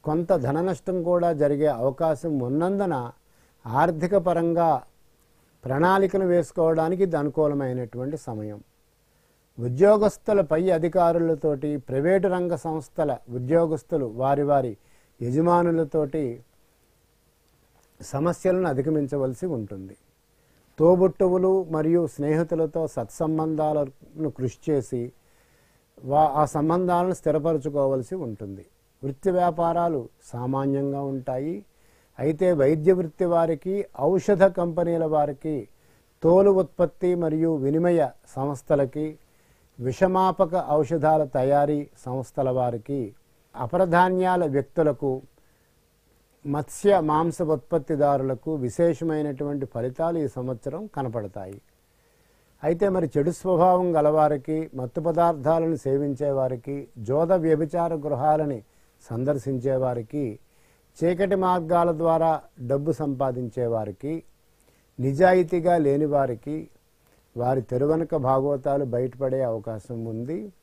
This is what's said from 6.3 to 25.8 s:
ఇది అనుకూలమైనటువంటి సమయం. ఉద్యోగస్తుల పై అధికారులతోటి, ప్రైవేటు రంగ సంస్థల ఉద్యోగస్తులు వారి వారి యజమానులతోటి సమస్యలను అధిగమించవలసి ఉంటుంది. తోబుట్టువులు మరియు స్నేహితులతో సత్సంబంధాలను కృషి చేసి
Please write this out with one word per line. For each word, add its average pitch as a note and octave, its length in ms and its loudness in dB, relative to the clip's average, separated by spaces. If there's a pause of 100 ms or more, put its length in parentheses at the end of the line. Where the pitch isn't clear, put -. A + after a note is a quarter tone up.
ఇది E3 140 0
అనుకూలమైనటువంటి C#3 1000 -2
సమయం. G#2+ 440 -10 (960)
ఉద్యోగస్తుల G3 840 4
పై E3 300 0
అధికారులతోటి, E3 1040 2
ప్రైవేటు E3+ 520 2
రంగ F3+ 260 -2
సంస్థల D3+ 600 -4 (140)
ఉద్యోగస్తులు D3+ 760 0
వారి C3+ 360 0
వారి C3+ 340 2 (460)
యజమానులతోటి D#3 1200 0 (1600)
సమస్యలను F3 680 -2
అధిగమించవలసి C#3 760 -2
ఉంటుంది. G2+ 500 -8 (840)
తోబుట్టువులు F#3 840 4
మరియు D#3+ 420 0
స్నేహితులతో D#3+ 800 -2
సత్సంబంధాలను D3+ 1400 -4
కృషి B2+ 400 -6
చేసి B2 420 -4 (920)